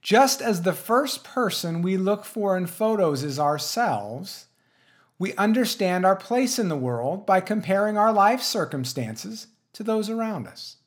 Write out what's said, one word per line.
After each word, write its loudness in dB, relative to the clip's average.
Just 4
as 0
the 2
first -2
person -2
we 0
look 0
for -2
in -2
photos 0
is -4
ourselves, -2
we -2
understand 2
our 8
place -2
in 0
the -2
world -4
by 4
comparing 0
our 4
life 4
circumstances -6
to -12
those -2
around -6
us. -18